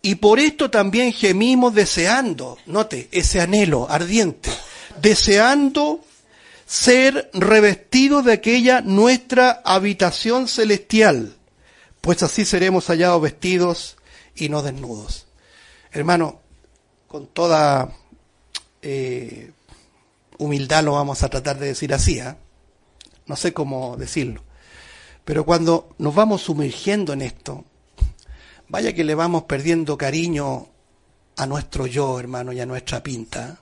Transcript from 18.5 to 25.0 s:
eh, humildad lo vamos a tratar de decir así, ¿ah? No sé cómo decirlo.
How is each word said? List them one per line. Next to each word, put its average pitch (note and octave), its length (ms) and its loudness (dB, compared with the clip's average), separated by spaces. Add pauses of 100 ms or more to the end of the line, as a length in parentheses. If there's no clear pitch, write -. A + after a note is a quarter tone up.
eh, B2 720 -10 (880)
humildad D3 440 -2
lo D3+ 80 0
vamos C#3+ 320 -2
a C#3 60 -2
tratar C#3 280 -6
de C#3 100 -8
decir C3+ 260 -6
así, C3+ 260 0
¿ah? B2 180 -14 (880)
No C#3+ 120 -10
sé F3 160 -4
cómo C3 420 -8
decirlo. A#2+ 480 -8 (840)